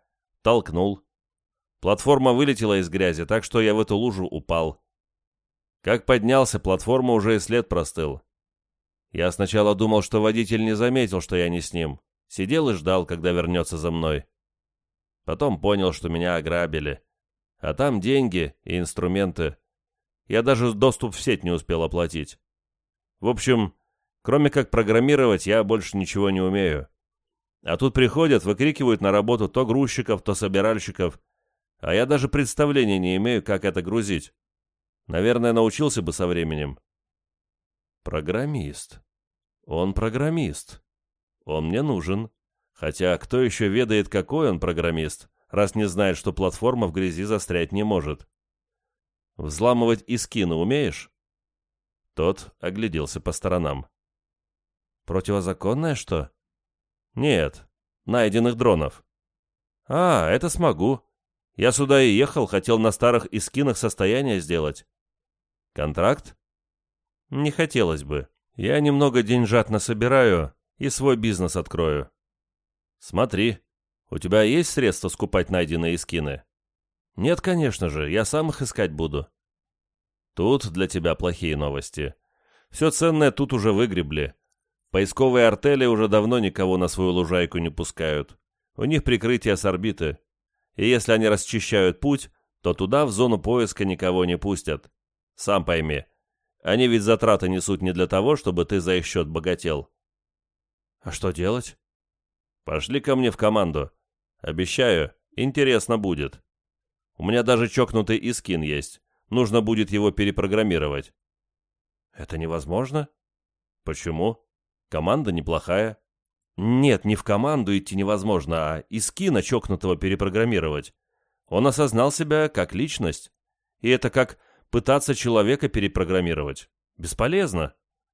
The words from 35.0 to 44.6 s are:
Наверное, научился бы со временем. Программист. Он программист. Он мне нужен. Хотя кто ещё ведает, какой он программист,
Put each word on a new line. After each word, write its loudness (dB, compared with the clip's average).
Наверное, 2
научился 2
бы -6
со -4
временем. -4
Программист. -6
Он -4
программист. -4
Он -4
мне -2
нужен. -4
Хотя -2
кто -2
ещё 0
ведает, 2
какой 0
он -2
программист, -4